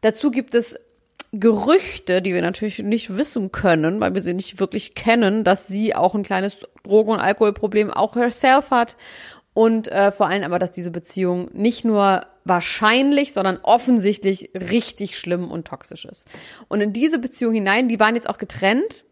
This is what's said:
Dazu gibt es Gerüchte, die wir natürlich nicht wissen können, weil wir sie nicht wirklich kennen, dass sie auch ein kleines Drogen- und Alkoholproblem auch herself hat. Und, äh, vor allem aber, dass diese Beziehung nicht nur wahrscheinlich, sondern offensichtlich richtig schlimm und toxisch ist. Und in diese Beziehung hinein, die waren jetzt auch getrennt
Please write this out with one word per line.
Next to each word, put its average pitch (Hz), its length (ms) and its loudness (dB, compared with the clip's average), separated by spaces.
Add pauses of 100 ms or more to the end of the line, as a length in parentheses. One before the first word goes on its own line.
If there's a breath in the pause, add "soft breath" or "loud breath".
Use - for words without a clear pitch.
Dazu 220 300 0
gibt 233 240 -4
es 233 200 0 (600)
Gerüchte, 208 840 2
die 185 120 -2
wir 175 100 0
natürlich 185 360 -4
nicht 208 380 -4
wissen 220 340 -2
können, 170 480 2
weil 190 140 0
wir 190 80 -2
sie 175 140 -4
nicht 190 240 -8
wirklich 190 340 -4
kennen, 220 500 2
dass 190 240 2
sie 208 280 -2
auch 190 180 2
ein 208 80 -2
kleines 196 380 -4 (240)
Drogen- 214 300 2
und 208 60 -2
Alkoholproblem 208 720 0
auch - 260 -2
herself 262 540 2
hat. 240 280 0 (580 loud breath)
Und, 220 320 2
äh, 196 240 2
vor 202 160 0
allem 190 160 -2
aber, 175 160 -2
dass 180 120 -4
diese 175 200 -10
Beziehung 180 600 -4
nicht 233 320 0
nur 202 400 2 (180)
wahrscheinlich, 254 920 2
sondern 190 300 -2
offensichtlich 202 920 2
richtig 190 600 -4
schlimm 175 320 -4
und 165 180 -8
toxisch - 380 -14
ist. - 220 -18 (400 loud breath)
Und 208 140 -2
in 208 120 -2
diese 302 260 0
Beziehung 233 340 -2
hinein, 214 340 2
die 226 120 -2
waren 214 160 4
jetzt 233 140 -6
auch - 80 -6
getrennt 226 760 -2